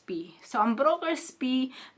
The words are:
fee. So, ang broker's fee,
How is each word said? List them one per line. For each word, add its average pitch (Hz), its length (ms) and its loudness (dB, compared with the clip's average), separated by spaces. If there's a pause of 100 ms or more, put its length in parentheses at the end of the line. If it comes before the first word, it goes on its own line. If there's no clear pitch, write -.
fee. 170 240 -8 (160)
So, 214 160 0
ang 220 160 2
broker's 320 560 0
fee, 254 400 0 (240)